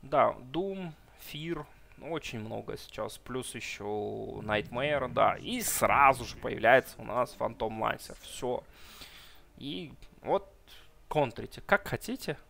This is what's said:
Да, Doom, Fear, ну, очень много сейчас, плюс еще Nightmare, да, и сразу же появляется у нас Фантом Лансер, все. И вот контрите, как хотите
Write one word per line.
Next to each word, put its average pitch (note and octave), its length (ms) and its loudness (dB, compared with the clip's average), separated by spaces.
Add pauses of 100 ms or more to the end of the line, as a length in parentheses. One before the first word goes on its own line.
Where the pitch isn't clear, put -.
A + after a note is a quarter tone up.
Да, C3 320 4 (180)
Doom, F#3 400 -4 (280)
Fear, D3+ 440 -8 (340)
ну, C#3+ 120 -12
очень D3 300 -6
много A2 360 -8
сейчас, - 420 -8
плюс B2 360 -8
еще G#2+ 880 -6
Nightmare, B2 680 0
да, A2 280 4
и A#3 240 -6
сразу B2+ 640 6
же - 120 -10
появляется A#2 640 6
у A#2 60 -12
нас A#2 300 -2
Фантом A2+ 460 -2
Лансер, - 400 -2
все. - 440 -6 (960)
И D3 340 -10 (300)
вот F#3 300 0 (560)
контрите, A#2+ 520 -2
как - 260 2
хотите - 500 -6 (140)